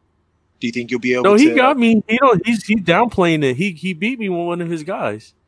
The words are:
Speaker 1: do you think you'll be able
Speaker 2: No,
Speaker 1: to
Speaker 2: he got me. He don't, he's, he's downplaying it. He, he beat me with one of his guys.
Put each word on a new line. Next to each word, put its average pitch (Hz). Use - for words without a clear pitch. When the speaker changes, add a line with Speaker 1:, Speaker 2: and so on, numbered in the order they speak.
Speaker 1:
do 127
you 117
think 120
you'll 123
be 123
able 123
Speaker 2:
No, 202
Speaker 1:
to 262
Speaker 2:
he 320
got 269
me. 226
He 220
don't, 247
he's, 226
he's 214
downplaying 170
it. 127
He, 190
he 175
beat 214
me 214
with 175
one 175
of 170
his 160
guys. 147